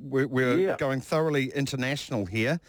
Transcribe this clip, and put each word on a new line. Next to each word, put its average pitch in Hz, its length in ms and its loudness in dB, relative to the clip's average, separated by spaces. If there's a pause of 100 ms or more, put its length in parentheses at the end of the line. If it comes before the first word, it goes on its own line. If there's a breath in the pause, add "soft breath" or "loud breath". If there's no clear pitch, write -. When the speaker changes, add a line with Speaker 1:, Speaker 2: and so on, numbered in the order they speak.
Speaker 1:
we're, 135 240 0
we're 127 320 2
Speaker 2:
Yeah. 190 180 2
Speaker 1:
going 135 240 -2
thoroughly 151 540 0
international 131 720 -2
here. 113 320 0 (100)